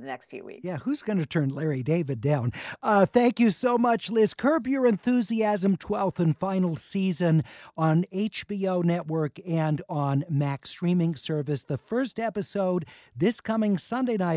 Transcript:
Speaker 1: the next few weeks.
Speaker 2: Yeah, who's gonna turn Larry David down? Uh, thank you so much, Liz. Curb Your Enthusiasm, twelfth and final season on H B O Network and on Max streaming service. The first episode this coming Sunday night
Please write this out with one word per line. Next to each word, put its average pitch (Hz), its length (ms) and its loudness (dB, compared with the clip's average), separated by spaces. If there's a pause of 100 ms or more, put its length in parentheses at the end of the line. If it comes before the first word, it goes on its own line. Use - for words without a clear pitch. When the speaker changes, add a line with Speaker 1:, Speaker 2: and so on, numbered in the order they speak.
Speaker 1:
the 127 60 -14
next 131 240 -12
few 98 140 -14
weeks. - 200 -16
Speaker 2:
Yeah, 170 140 -6
who's 285 240 -4
gonna 190 240 -2
turn 147 220 -2
Larry 139 340 -4
David 139 380 -2
down? 127 320 0 (280)
Uh, 202 260 6
thank 240 340 4
you 233 100 6
so 240 260 2
much, 233 320 0
Liz. 220 260 2
Curb 262 340 0
Your 262 180 2
Enthusiasm, 214 880 2
twelfth 196 440 -2
and 160 160 4
final 185 400 0
season 170 680 0 (340)
on 160 360 2
H 208 340 -4
B 190 220 -4
O 180 140 0
Network 160 600 -2
and 160 440 -2
on 143 400 -2
Max 143 420 -2
streaming 175 460 0
service. 147 480 -4
The 139 140 -4
first 233 420 -6
episode 190 640 -2 (320)
this 185 240 0
coming 214 380 0
Sunday 240 380 -2
night 180 200 0